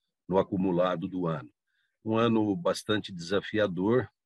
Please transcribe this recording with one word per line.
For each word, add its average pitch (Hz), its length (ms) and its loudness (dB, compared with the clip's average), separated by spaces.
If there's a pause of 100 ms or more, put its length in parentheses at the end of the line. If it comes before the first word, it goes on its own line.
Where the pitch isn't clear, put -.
(280)
no 90 80 0
acumulado 92 720 0
do 90 180 -4
ano. 76 220 -4 (560)
Um 110 120 -2
ano 113 380 2
bastante 95 580 -2
desafiador, 98 960 0 (200)